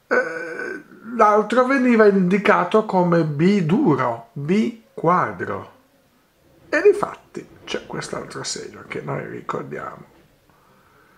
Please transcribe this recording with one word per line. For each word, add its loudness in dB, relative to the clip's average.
eh, -4
l'altro 4
veniva 4
indicato 2
come 2
B 2
duro, 0
B -2
quadro. -2
E -2
difatti 0
c'è -8
quest'altro -10
segno -12
che -10
noi -8
ricordiamo, -12